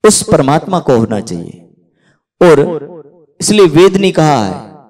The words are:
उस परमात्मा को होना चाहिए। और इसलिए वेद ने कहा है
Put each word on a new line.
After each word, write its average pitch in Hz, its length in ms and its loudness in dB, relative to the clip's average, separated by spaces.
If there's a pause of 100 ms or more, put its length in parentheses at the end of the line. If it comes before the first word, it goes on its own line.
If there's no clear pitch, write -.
उस - 160 2
परमात्मा 160 560 -2
को 135 180 0
होना 110 220 -2
चाहिए। 85 500 -14 (720)
और 156 460 2 (540)
इसलिए 208 240 2
वेद 180 320 2
ने 190 140 0
कहा 151 340 0
है 101 260 -12 (180)